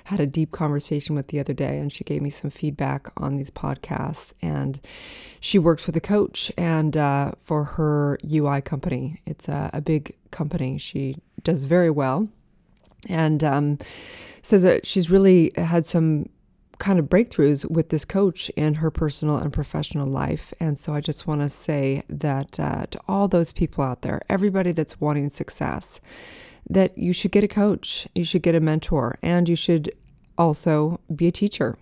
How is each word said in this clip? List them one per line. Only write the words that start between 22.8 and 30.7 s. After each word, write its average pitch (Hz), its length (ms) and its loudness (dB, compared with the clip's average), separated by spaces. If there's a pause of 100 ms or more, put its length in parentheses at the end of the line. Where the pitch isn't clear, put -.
to - 160 -12
all 196 220 2
those 175 240 2
people - 320 -2
out 127 180 -4
there, - 260 -4
everybody 190 440 2
that's 160 280 -4
wanting 147 300 0
success, - 680 -6 (680)
that 190 300 2
you 175 140 0
should 180 180 -2
get 202 140 6
a 202 40 2
coach, - 680 0
you 175 80 2
should 160 180 0
get 165 140 4
a 165 40 4
mentor, 156 600 0
and 175 260 2
you 170 60 2
should 165 380 0 (440)
also 160 640 2 (160)